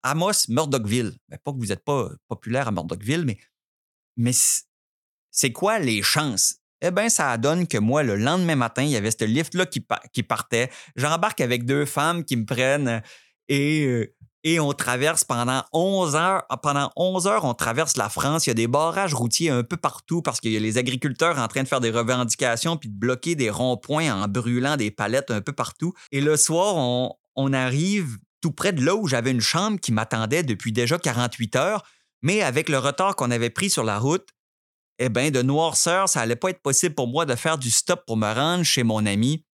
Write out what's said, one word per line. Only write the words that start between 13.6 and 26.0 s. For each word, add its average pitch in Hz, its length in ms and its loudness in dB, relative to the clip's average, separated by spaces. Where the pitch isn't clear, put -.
euh, 120 300 -2
et 160 160 2
on 143 100 0
traverse 139 540 0
pendant 127 480 0
onze 175 420 2
heures. 180 320 0
Ah, 131 80 -4
pendant 143 400 0
onze 185 320 0
heures, 214 160 2
on 127 100 0
traverse 139 440 -2
la 107 100 0
France. 147 400 0
Il 127 40 0
y - 0 -
a - 20 0
des 117 140 2
barrages 160 460 0
routiers 131 360 0
un 123 140 2
peu 170 120 -4
partout 165 460 -4
parce - 180 -2
qu'il 113 140 -2
y - 20 0
a 107 60 0
les 110 160 0
agriculteurs 131 600 0
en 117 120 0
train 135 140 -2
de 131 40 -4
faire 135 140 0
des 113 100 2
revendications 120 840 0
puis 131 100 -10
de 104 80 -10
bloquer 127 400 -2
des 120 140 0
ronds-points 127 640 0
en 101 160 0
brûlant 123 480 0
des 104 140 0
palettes 120 400 -2
un 104 100 -2
peu 143 100 -8
partout. 165 420 -6